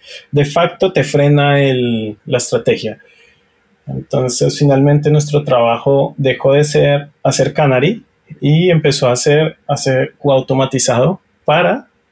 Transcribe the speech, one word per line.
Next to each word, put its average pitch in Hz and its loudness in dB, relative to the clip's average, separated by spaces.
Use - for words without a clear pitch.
de 143 0
facto 175 -2
te 156 -2
frena 143 2
el, 120 -2
la 123 -2
estrategia. 117 -4
Entonces, 135 -4
finalmente, 143 2
nuestro 147 0
trabajo 120 0
dejó 135 0
de 147 2
ser 143 0
hacer - 0
Canary 151 0
y 160 2
empezó 143 2
a 123 0
ser, 151 0
a - -2
ser 135 -2
automatizado 131 0
para 175 0